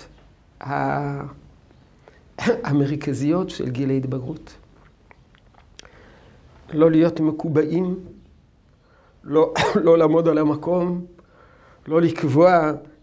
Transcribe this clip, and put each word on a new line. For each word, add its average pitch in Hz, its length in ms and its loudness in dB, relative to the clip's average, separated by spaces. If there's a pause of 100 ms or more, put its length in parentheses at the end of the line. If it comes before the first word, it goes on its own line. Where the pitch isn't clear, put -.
(640)
ה-, 139 600 -6 (1160)
<laughs> - 80 -6 (220)
המרכזיות 147 840 -2
של - 200 -8
גיל 131 200 -4
ההתבגרות. 135 640 -6 (2250)
לא 160 180 4
להיות 160 300 2
מקובעים, 165 800 -2 (1200)
לא, 156 300 2 (100)
<coughs> 196 200 0
לא 165 140 6
לעמוד 160 300 4
על 156 100 2
המקום, 175 680 -2 (800)
לא 160 140 2
לקבוע 160 720 2 (300)